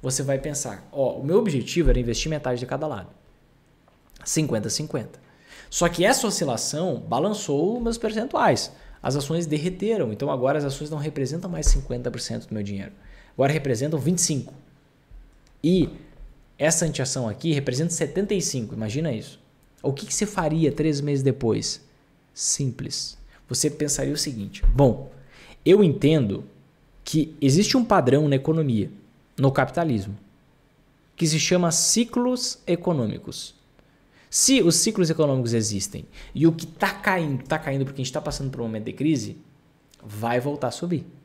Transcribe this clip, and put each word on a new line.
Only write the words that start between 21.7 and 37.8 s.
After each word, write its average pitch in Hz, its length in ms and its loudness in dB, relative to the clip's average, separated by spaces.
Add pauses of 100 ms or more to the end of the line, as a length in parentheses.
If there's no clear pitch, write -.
Simples. - 840 -4 (300)
Você 139 220 0
pensaria 143 440 -2
o 147 40 -2
seguinte: 107 480 -6
bom, 117 440 6 (560)
eu 190 160 8
entendo 139 600 4 (600)
que - 380 0
existe 151 360 4
um 240 80 4
padrão 151 420 4
na 139 80 4
economia, 139 560 0 (460)
no 131 160 4
capitalismo, 127 640 0 (1000)
que 165 100 0
se 156 140 2
chama 175 320 2
ciclos 240 960 0
econômicos. - 880 -2 (760)
Se - 320 4
os 165 140 6
ciclos 185 340 2
econômicos 135 440 2
existem 107 520 -2 (300)
e 143 100 4
o 165 60 8
que - 160 -6
tá - 260 -2
caindo, 165 520 -2
tá 156 120 -2
caindo 135 280 -2